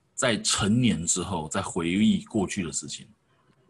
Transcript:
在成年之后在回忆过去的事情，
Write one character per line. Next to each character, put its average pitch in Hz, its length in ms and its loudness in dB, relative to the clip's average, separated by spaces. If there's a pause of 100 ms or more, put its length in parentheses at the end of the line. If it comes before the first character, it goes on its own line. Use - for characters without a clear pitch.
(140)
在 123 280 0
成 110 400 2
年 85 240 2
之 87 180 -2
后 82 240 -6
在 98 140 -4
回 85 280 -2
忆 98 360 4
过 98 200 -2
去 90 180 -4
的 78 80 -8
事 - 160 -8
情， - 180 -14 (640)